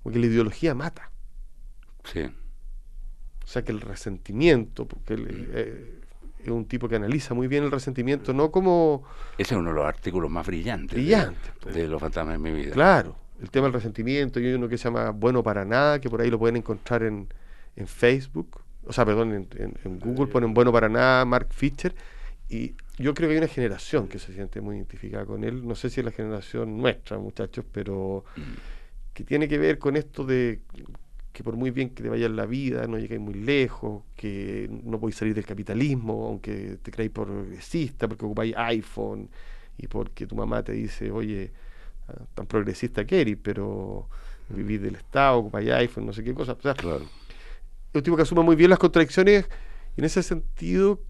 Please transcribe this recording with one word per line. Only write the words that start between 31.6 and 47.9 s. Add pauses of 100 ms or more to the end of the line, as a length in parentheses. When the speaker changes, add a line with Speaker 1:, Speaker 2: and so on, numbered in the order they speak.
Speaker 1:
bien
que
te
vaya
en
la
vida,
no
llegáis
muy
lejos, (120)
que (160)
no
podéis
salir
del
capitalismo,
aunque
te
creáis
progresista,
porque
ocupáis
iPhone, (480)
y
porque
tu
mamá
te
dice,
"Oye, (560)
ah, (220)
tan
progresista
que
eres,
pero (400)
vivís
del
Estado,
ocupáis
iPhone",
no
sé
qué
cosa.
O
sea,
Speaker 2:
Claro.
Speaker 1:
es